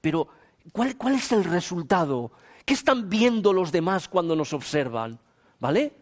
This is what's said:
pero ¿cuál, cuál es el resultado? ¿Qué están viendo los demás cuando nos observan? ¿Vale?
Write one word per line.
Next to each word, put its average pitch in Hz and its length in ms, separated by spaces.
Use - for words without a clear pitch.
pero 160 260
¿cuál, 254 240
cuál 262 180
es 254 160
el 214 140
resultado? 165 880
¿Qué 277 100
están 254 340
viendo 220 440
los 185 180
demás 175 380
cuando 170 260
nos 156 180
observan? 117 680
¿Vale? 160 420